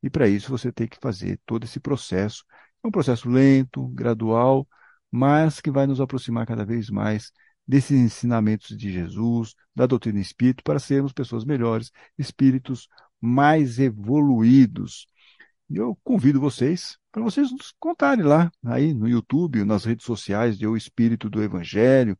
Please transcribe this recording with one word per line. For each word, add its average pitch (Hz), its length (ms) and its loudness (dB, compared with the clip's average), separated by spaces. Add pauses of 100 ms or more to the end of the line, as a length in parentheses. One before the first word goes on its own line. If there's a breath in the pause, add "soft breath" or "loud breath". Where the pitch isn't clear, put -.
E 139 80 -4
pra 131 180 2
isso 101 220 0
você 123 220 -6
tem 113 160 -6
que - 120 -18
fazer 95 460 -6
todo 117 180 -6
esse 117 160 -12
processo. 104 640 -4 (380 soft breath)
É 233 60 -4
um - 20 -4
processo 127 400 -2
lento, 135 580 4
gradual, 120 760 0 (440 soft breath)
mas 143 500 2
que 156 100 -4
vai 139 160 2
nos 135 140 -2
aproximar 123 460 -4
cada 113 180 -4
vez 107 260 -6
mais 107 400 -4 (360)
desses 135 260 2
ensinamentos 113 840 0
de 104 160 -8
Jesus, 107 600 -4 (200)
da 127 120 0
doutrina 113 340 -2
espírita, 127 440 0
para 147 160 -2
sermos 139 320 -2
pessoas 120 320 -8
melhores, 117 480 -2 (260 soft breath)
espíritos 131 680 0 (320 soft breath)
mais 135 580 2
evoluídos. 123 1300 2 (640 soft breath)
E 160 60 -6
eu 226 260 -4
convido 143 340 2
vocês, 143 600 -2 (120)
para 214 120 -8
vocês 247 280 -2
nos 262 300 -16
contarem 277 420 0
lá, 160 300 4 (100)
aí 127 300 0
no 113 160 -2
YouTube, 120 560 0
nas 104 220 0
redes 113 180 -4
sociais 107 540 -4
de 107 80 -6
O 110 100 -2
Espírito 113 540 -2
do 107 120 -2
Evangelho 104 760 2